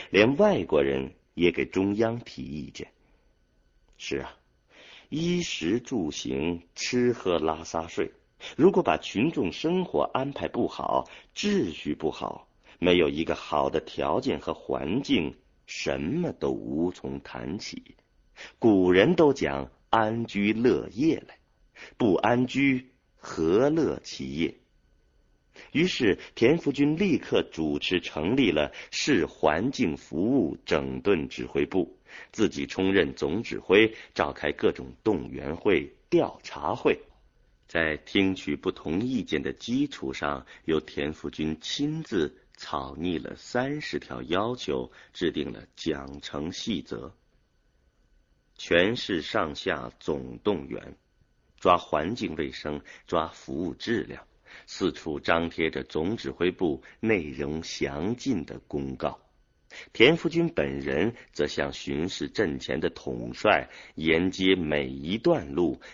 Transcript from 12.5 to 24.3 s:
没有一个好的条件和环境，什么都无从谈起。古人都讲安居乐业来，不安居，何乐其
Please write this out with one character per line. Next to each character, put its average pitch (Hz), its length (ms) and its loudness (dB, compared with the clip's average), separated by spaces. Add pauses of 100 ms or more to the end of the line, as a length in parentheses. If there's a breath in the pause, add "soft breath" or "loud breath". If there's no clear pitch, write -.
没 90 200 6
有 80 100 6
一 73 160 0
个 80 100 0
好 71 360 0
的 76 100 0
条 76 400 -2
件 85 220 -2
和 80 120 -4
环 73 480 -2
境， 85 360 0 (280)
什 69 360 -4
么 131 320 -2
都 73 160 -2
无 67 420 -2
从 67 300 -10
谈 64 360 -8
起。 - 380 -14 (640 loud breath)
古 95 320 8
人 110 240 8
都 151 180 6
讲 69 380 -4 (180)
安 113 360 2
居 101 260 2
乐 110 400 2
业 131 340 0
来， - 120 -20 (580 loud breath)
不 101 200 4
安 123 300 2
居， 131 460 0 (240)
何 92 540 2
乐 143 340 0
其 67 320 -10